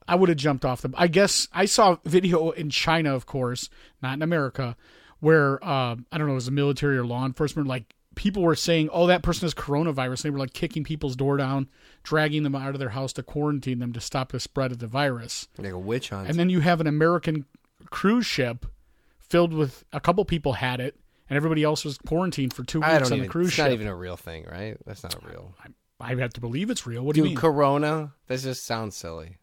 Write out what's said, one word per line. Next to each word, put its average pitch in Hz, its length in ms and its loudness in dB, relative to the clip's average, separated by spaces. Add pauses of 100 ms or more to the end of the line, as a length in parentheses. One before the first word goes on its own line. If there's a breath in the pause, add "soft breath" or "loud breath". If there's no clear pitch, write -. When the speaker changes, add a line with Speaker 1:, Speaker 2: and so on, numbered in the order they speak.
Speaker 1:
I 175 80 2
would 185 140 6
have 165 80 2
jumped 139 260 0
off 127 180 -2
the, 131 140 -6
I 180 120 4
guess 180 440 4
I 185 140 2
saw 202 280 6 (120)
a 165 40 -4
video 170 420 4
in 151 180 -6
China, 160 460 2
of 123 100 -6
course, 123 440 -4 (320 soft breath)
not 131 120 -4
in 143 80 -4
America, 139 560 -2 (420 soft breath)
where, 151 440 6
uh, 131 320 0 (160)
I 170 60 -6
don't 151 100 0
know, 139 60 0
it - 20 0
was 127 120 -4
a 131 40 -2
military 143 460 2
or 123 80 0
law 120 200 -2
enforcement, 139 420 -2
like, 127 260 -6 (220)
people 202 280 -2
were 165 120 6
saying, 160 380 2
"Oh, 175 140 4
that 180 140 4
person 175 240 0
has 151 80 -2
coronavirus." 139 680 -2
They 151 80 -2
were, 139 100 -2
like, 135 140 -4
kicking 156 320 -4
people's 147 320 -4
door 139 180 2
down, 135 320 -2 (360 soft breath)
dragging 151 400 0
them 139 120 0
out 135 180 -4
of 139 60 -6
their 131 100 -4
house 135 240 -6
to 139 100 -10
quarantine 143 560 -2
them 120 140 -4
to 117 80 -8
stop 131 300 -6
the 127 80 -6
spread 131 320 -4
of 120 80 -10
the 120 80 -8
virus. 120 720 -4
Speaker 2:
Like 98 160 -10
a 90 60 -8
witch 113 300 -4
hunt. 98 200 -6
Speaker 1:
And 160 100 0
then 175 100 4
you 180 120 2
have 170 180 2
an 160 80 0
American 156 580 0 (440)
cruise 220 360 2
ship 120 400 -2 (540)
filled 170 340 2
with, 151 380 -2
a 147 80 -8
couple 180 240 2
people 151 300 0
had 127 260 -2
it, 127 160 -6 (340)
and 135 60 -2
everybody 156 280 2
else 151 200 0
was 143 140 -8
quarantined 156 560 -2
for 127 100 -10
two 156 180 -2
Speaker 2:
I 156 120 4
Speaker 1:
weeks 139 160 4
Speaker 2:
don't - 40 2
Speaker 1:
on 139 60 2
Speaker 2:
even, 127 80 -4
Speaker 1:
the - 40 -8
cruise 175 160 0
Speaker 2:
it's - 100 0
Speaker 1:
ship. 156 80 2
Speaker 2:
not 135 80 4
even 107 140 -2
a 95 80 -6
real 90 200 -10
thing, 82 340 -14
right? 98 360 -10
That's - 180 -14
not - 120 -10
a - 120 -16
real. 92 340 -18
Speaker 1:
I, - 60 -20 (440)
I 131 40 -2
have 123 180 -4
to 117 80 -12
believe 131 280 -4
it's - 180 -6
real. 117 160 -6
What 147 120 0
Speaker 2:
Dude, 151 80 8
Speaker 1:
do 147 60 4
you 143 60 -2
mean? 120 60 -2
Speaker 2:
corona, 147 720 2 (140)
that 127 120 -2
just 131 260 -6
sounds 110 300 -6
silly. 82 480 -12